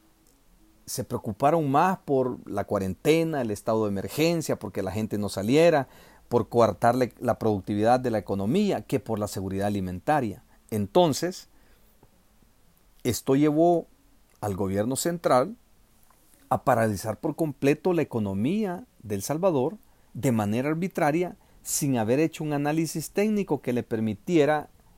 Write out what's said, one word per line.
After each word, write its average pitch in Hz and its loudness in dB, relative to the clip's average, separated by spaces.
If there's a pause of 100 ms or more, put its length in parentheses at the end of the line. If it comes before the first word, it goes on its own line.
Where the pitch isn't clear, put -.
(840)
se - -8
preocuparon 139 0
más 180 2
por 131 -2 (100)
la 98 -4
cuarentena, 147 0
el 113 -2
estado 110 0
de 104 -2
emergencia, 143 -2
porque 101 -8
la 92 -6
gente 107 -4
no 104 -4
saliera, 143 2 (400)
por 113 0
coartarle 117 2
la 117 -2
productividad 107 2
de 127 -4
la 110 0
economía, 110 -2
que 131 -2
por 110 -6
la 104 -2
seguridad 95 -4
alimentaria. 101 -2 (280)
Entonces, 170 0 (1600)
esto 127 0
llevó 160 4 (560)
al 101 -4
gobierno 101 -2
central 170 0 (960)
a - 0
paralizar 110 0
por 151 -6
completo 151 0
la 165 2
economía 143 -2 (180)
de 104 -6
El 98 -4
Salvador 160 0 (360)
de 123 0
manera 110 0
arbitraria, 170 -2 (240)
sin 135 -2
haber 117 2
hecho 160 -2
un 151 -4
análisis 151 -2
técnico 202 -2
que 127 -4
le 120 -2
permitiera 139 0 (280)